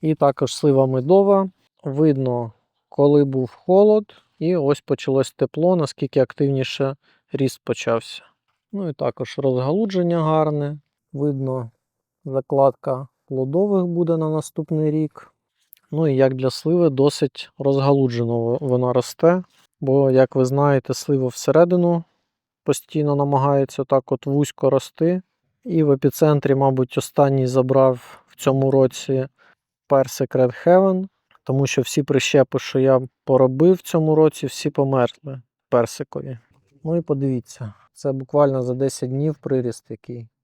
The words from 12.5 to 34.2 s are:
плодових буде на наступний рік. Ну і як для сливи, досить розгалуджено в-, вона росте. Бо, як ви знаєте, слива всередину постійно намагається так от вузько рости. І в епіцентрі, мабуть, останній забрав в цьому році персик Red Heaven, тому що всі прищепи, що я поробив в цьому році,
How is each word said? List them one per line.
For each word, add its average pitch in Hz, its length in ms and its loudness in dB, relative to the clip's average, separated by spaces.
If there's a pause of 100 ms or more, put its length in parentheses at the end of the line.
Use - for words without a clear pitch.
плодових 180 580 -2
буде 170 300 -2
на 156 140 -2
наступний 156 600 -4
рік. 156 420 -6 (580)
Ну 156 180 0
і 135 80 0
як 131 180 2
для 131 160 -2
сливи, 170 400 0
досить 139 680 -2
розгалуджено 135 800 0
в-, 117 220 -2
вона 127 320 -2
росте. 165 500 0 (380)
Бо, 135 300 2
як 131 260 2
ви 131 80 2
знаєте, 139 500 0
слива 131 340 -2
всередину 170 760 2 (600)
постійно 147 520 -2
намагається 139 680 0
так - 280 0
от - 140 -6
вузько 143 440 0
рости. 165 520 -2 (420)
І 170 180 0
в 143 100 4
епіцентрі, 139 640 2
мабуть, 135 440 0
останній 135 480 0
забрав 131 840 0
в - 80 -20
цьому 135 340 0
році 135 560 0 (600)
персик 135 480 0
Red 131 320 0
Heaven, 185 400 4 (380)
тому 135 220 0
що - 160 -2
всі - 200 -2
прищепи, 135 560 0
що - 200 -4
я 131 220 4 (240)
поробив 135 500 4
в 175 80 -12
цьому 156 320 0
році, 156 320 2